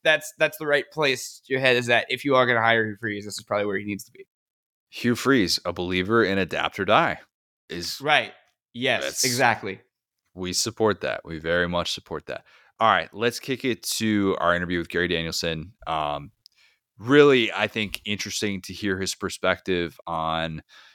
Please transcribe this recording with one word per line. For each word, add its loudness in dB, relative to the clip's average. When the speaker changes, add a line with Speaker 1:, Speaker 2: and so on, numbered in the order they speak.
Speaker 1:
that's, 0
that's 0
the -6
right 0
place -4
your 0
head 4
is 0
at 2
if -6
you 2
are 6
gonna 2
hire 4
Hugh -6
Freeze. -6
This -12
is -16
probably -2
where -2
he -8
needs -6
to -20
be. -20
Speaker 2:
Hugh 0
Freeze, 2
a -4
believer 0
in 0
adapt -2
or 0
die, 2
is -8
Speaker 1:
Right. 0
Yes, -2
Speaker 2:
that's -4
Speaker 1:
exactly. 0
Speaker 2:
We -6
support 0
that. -6
We -10
very 0
much -2
support -10
that. -10
All 6
right, 2
let's -2
kick -8
it -2
to 2
our 4
interview -2
with -4
Gary 0
Danielson. -4
Um, -4
really, 6
I 0
think, -4
interesting -4
to -12
hear -2
his -4
perspective -2
on -4